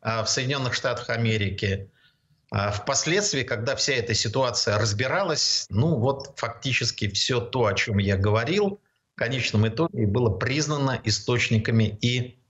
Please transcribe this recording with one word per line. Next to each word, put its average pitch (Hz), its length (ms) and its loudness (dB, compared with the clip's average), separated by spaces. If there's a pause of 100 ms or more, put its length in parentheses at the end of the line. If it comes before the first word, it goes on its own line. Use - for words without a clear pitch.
а, 113 240 -2
в - 40 -4
Соединенных 131 460 -2
Штатах - 360 -4
Америки. 104 760 0 (600)
А, 101 220 0
впоследствии, 143 720 0
когда 120 320 -2
вся - 180 0
эта 117 200 -2
ситуация 120 640 0
разбиралась, 131 920 0
ну, 143 260 2
вот 131 400 0
фактически 120 720 -2
все 117 320 0
то, 113 260 0
о 98 80 2
чем 101 240 0
я 98 180 2
говорил, 143 640 2 (340)
в - 40 -18
конечном 120 500 2
итоге 117 380 0
было 123 240 2
признано 139 760 0
источниками 110 960 2
и 123 360 -2 (140)